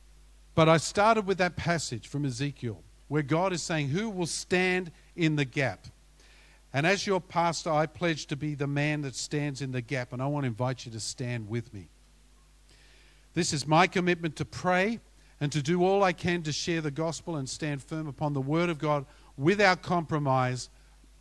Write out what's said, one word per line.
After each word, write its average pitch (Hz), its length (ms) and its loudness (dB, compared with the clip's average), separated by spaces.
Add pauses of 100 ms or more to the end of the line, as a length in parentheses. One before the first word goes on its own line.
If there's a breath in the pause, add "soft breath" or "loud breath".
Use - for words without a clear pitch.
(540)
But 160 160 8
I 165 80 8
started 208 480 2
with 190 120 0
that 180 180 0
passage 156 500 -4
from 143 180 -4
Ezekiel 123 580 -6 (260)
where 151 140 0
God 160 300 0
is 165 100 -4
saying, 156 260 -2
"Who 196 200 -2
will 185 180 -4
stand 180 640 0 (260 soft breath)
in 160 200 2
the 143 80 2
gap?" 127 440 -4 (840 soft breath)
And 143 140 2
as 190 200 2
your 190 140 2
pastor, 170 520 -2
I 151 140 2
pledge 165 400 -2
to 151 100 -4
be 151 180 -4
the 139 120 -4
man 147 360 0
that 131 120 -6
stands 147 460 -4
in 135 120 -4
the 127 100 -4
gap, 123 300 -6
and 127 100 -6
I 135 40 -2
want 143 180 -2
to 131 40 0
invite 123 380 -4
you 117 60 -10
to 113 80 -10
stand 120 480 -6
with 117 260 -6
me. 92 140 -14 (1500 soft breath)
This 170 180 0
is 135 140 -2
my 160 200 6
commitment 175 500 0
to 147 80 -6
pray 185 560 0 (400 soft breath)
and 147 120 -2
to 151 80 0
do 175 240 2
all 196 180 4
I 185 100 4
can 175 320 -2
to 151 80 -4
share 165 280 -2
the 151 100 -4
gospel 160 460 -6
and 131 120 -6
stand 147 340 -6
firm 160 240 -8
upon 147 260 -2
the 139 80 -2
word 160 300 0
of 160 80 -4
God 147 260 0 (320 soft breath)
without 185 460 4
compromise, 135 880 0 (520 soft breath)